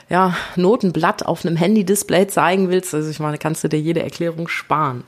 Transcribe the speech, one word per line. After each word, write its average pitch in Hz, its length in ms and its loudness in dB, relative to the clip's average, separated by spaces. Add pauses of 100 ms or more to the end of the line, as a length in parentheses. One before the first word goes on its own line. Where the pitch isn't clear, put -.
ja, 180 260 4 (200)
Notenblatt 180 720 2
auf 165 180 -2
einem 165 100 0
Handy-Display 196 720 2
zeigen 185 460 2
willst, 180 240 0
also 151 120 -2
ich 151 120 -8
meine, 151 180 -4
kannst 156 260 -4
du 165 60 0
dir 156 100 0
jede 160 220 0
Erklärung 165 460 -6
sparen, 139 600 -2